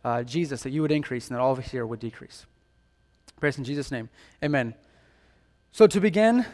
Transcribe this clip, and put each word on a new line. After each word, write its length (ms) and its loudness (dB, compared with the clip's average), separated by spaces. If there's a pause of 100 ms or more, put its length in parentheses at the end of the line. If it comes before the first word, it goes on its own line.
uh, 180 -2
Jesus, 400 -4
that 60 -8
you 120 -2
would 100 0
increase 360 -2
and 80 -8
that 60 -2
all 100 4
of 80 -2
us 120 -10
here 140 -4
would 140 -8
decrease. 460 -12 (920)
Praise 180 -2
in 80 -8
Jesus' 260 -6
name. 160 -8 (340)
Amen. 340 0 (1000)
So 140 8
to 120 2
begin, 540 4